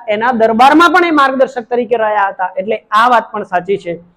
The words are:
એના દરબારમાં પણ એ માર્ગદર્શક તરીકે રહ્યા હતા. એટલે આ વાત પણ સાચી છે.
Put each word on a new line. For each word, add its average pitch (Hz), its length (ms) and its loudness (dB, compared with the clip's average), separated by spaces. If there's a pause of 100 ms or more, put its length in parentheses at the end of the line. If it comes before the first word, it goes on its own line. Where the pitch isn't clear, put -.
એના 220 220 -2
દરબારમાં 254 580 4
પણ 349 160 2
એ 339 60 -2
માર્ગદર્શક 269 520 -2
તરીકે 240 340 -4
રહ્યા 214 320 -2
હતા. 190 280 -8
એટલે 214 340 -6
આ 226 180 2
વાત 233 220 0
પણ 208 120 -8
સાચી 180 340 -4
છે. 170 200 -10 (200)